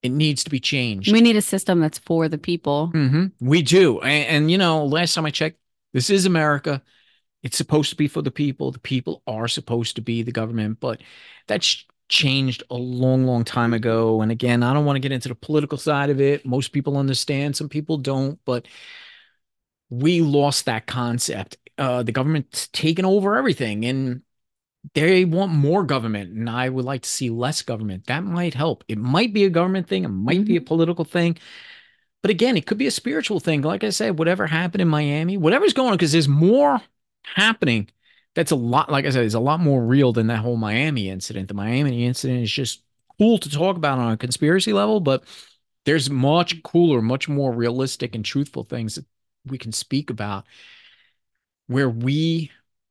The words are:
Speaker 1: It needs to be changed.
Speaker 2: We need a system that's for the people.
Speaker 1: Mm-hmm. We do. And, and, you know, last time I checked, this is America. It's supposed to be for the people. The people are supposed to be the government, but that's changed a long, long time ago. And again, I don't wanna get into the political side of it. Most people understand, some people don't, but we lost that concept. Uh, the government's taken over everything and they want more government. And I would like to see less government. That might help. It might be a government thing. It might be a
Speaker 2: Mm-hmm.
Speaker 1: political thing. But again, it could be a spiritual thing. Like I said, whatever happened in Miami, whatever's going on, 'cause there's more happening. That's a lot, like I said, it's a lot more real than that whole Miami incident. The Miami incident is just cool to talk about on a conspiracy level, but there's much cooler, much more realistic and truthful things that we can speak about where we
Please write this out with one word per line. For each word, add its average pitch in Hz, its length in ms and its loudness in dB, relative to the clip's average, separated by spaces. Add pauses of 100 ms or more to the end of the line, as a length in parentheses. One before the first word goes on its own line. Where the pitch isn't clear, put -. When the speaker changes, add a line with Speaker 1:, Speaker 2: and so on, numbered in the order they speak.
Speaker 1:
It 127 60 -2
needs 147 340 0
to - 80 -10
be 135 80 -2
changed. 120 520 -2
Speaker 2:
We 226 100 6
need 233 140 6
a 208 60 2
system 190 380 0
that's 156 200 0
for 165 280 -2
the 156 100 -4
people. 156 560 -2
Speaker 1:
Mm-hmm. 151 540 0
We 160 140 4
do. 156 400 6
And, 143 260 0
and, 151 240 2
you 185 60 4
know, 160 280 2
last 156 300 0
time 160 100 -2
I 151 60 -4
checked, 160 260 -4 (360)
this 127 160 0
is 196 160 4
America. 151 560 2 (640)
It's - 140 -6
supposed 151 340 0
to - 40 -12
be 147 120 0
for 156 140 -4
the 139 100 -4
people. 139 400 -4
The - 80 -14
people - 480 -6
are 113 200 -6
supposed 117 480 -4
to 113 60 -10
be 117 200 -4
the 117 100 -6
government, 110 480 -4
but 123 220 -8 (460)
that's - 380 -2 (240)
changed 135 600 0
a 127 60 -8
long, 127 500 0
long 123 180 2
time 117 300 0
ago. 113 480 2
And 110 100 0
again, 120 320 0
I 123 100 2
don't 147 120 2
wanna 139 140 0
get 135 120 -4
into 127 180 -6
the 123 60 -8
political 151 420 -2
side 143 320 0
of 139 100 0
it. 139 260 2
Most 131 280 -2
people 139 240 -2
understand, 139 580 -2
some 156 140 -6
people 151 280 -4
don't, 135 480 -4
but 123 220 -4 (1200)
we 156 320 2
lost 143 440 2
that 113 220 -4
concept. 120 680 -4 (200)
Uh, 123 260 -2
the 117 80 -4
government's 135 580 -2
taken 165 360 -2
over 196 320 2
everything 120 480 -2
and 131 360 -4 (720)
they 185 320 4
want 180 280 0
more 156 300 2
government. 110 500 -4
And 113 160 -6
I 127 200 -2
would 131 160 -4
like 131 180 -6
to - 60 -8
see 127 200 -4
less 123 320 -4
government. 107 460 -8
That 147 160 -4
might 175 300 -4
help. 156 340 -2
It 113 100 -6
might 156 360 0
be 202 120 4
a 196 40 4
government 180 380 0
thing. 190 160 -2
It 143 60 -4
might 117 360 0
be 208 120 2
a - 20 2
Speaker 2:
Mm-hmm. - 80 -14
Speaker 1:
political 170 380 0
thing. 170 320 0 (840)
But 196 100 0
again, 226 260 2
it 151 80 -2
could 208 120 -2
be 262 100 0
a 247 40 0
spiritual 247 480 -4
thing. 151 220 0
Like 175 220 -2
I 214 80 -2
said, 202 280 -2
whatever 180 280 0
happened 170 340 -2
in 175 60 4
Miami, 151 500 0
whatever's 220 360 4
going 254 180 2
on, 190 60 2
'cause 160 140 2
there's 156 160 4
more 220 540 4 (540)
happening. 175 540 2 (460)
That's 165 160 0
a 160 40 2
lot, 127 360 0
like 139 140 0
I 143 40 0
said, 127 160 2
it's 107 100 0
a 113 40 2
lot 143 200 0
more 139 260 2
real 127 280 4
than 113 140 2
that 117 120 0
whole 120 180 -2
Miami 113 520 -2
incident. 95 380 -8
The 101 60 -10
Miami 120 520 -2
incident 123 380 -2
is 107 80 -4
just - 300 -6 (380)
cool 220 200 4
to 151 100 -10
talk 170 280 0
about 143 220 0
on 117 120 0
a 110 60 0
conspiracy 170 560 0
level, 208 260 2
but 135 240 0 (640)
there's 143 240 2
much 151 540 2
cooler, 165 380 4
much 123 280 -2
more 139 240 0
realistic 120 600 -2
and 110 100 -6
truthful 139 380 -4
things 113 320 -8
that 139 100 -12 (460)
we 131 60 -10
can 113 140 -12
speak 143 380 -6
about 104 360 -8 (1200)
where 131 220 0
we 147 600 -2 (400)